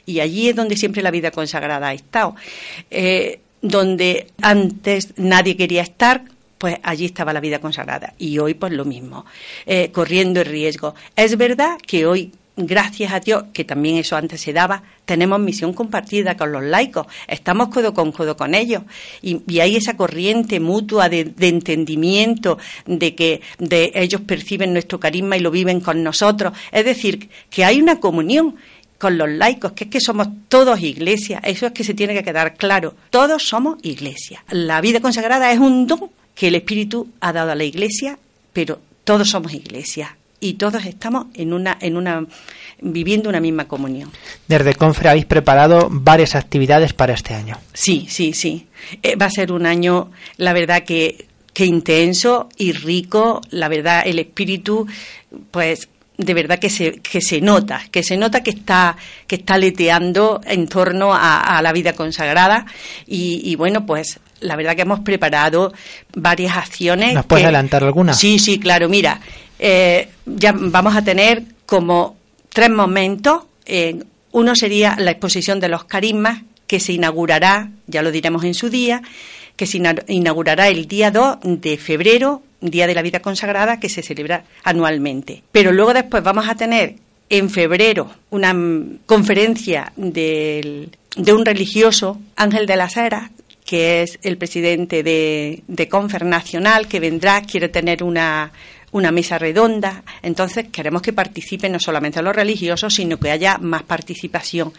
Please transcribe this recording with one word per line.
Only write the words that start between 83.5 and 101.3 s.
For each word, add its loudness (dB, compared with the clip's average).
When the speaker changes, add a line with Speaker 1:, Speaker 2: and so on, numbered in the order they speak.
Speaker 1:
que -6
se -8
celebra -6
anualmente. -2
Pero 6
luego 4
después 0
vamos 0
a -4
tener -2
en 2
febrero 2
una, 0
mm, -2
conferencia 2
del, -4
de 4
un 4
religioso, 2
Ángel 0
de 2
las -2
Heras, -4
que 2
es -6
el -4
presidente -2
de, -2
de -4
Confer -2
Nacional, 0
que -4
vendrá, 2
quiere -4
tener -2
una, -2
una 0
mesa 0
redonda. 0
Entonces -4
queremos -4
que -4
participen -4